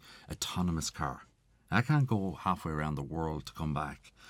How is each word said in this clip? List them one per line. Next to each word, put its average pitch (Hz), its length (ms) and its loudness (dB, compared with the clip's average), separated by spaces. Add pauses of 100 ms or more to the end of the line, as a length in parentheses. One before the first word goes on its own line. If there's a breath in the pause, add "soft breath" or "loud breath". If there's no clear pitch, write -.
(320 loud breath)
autonomous 85 580 0
car. 67 320 -4 (500)
I 104 100 4
can't 147 240 6
go 95 340 0
halfway 87 320 0
around 76 240 0
the 73 80 -2
world 78 440 -2
to - 60 -14
come 78 200 -2
back. 71 380 -4 (180 loud breath)